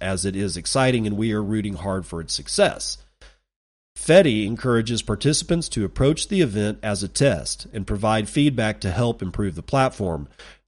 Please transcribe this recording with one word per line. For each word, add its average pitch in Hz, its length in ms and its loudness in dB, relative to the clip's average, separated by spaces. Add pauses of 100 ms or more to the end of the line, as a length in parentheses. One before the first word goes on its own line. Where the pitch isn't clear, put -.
as 92 240 -4
it 95 120 -4
is 95 200 -2
exciting, 123 520 0
and 104 80 -2
we 110 160 0
are 104 100 0
rooting 104 320 -2
hard 95 320 -4
for 85 140 -8
its 80 120 -10
success." - 680 0 (1000)
Fedi 143 480 6
encourages 117 560 0
participants 151 680 0
to 104 140 -2
approach 139 440 2
the 190 140 2
event 104 380 0
as 104 220 -2
a 95 60 -2
test - 640 0
and 98 140 -6
provide 107 420 0
feedback 117 540 2
to 95 100 -2
help 117 280 -2
improve 92 360 -4
the 151 60 -8
platform. 98 640 -2 (400)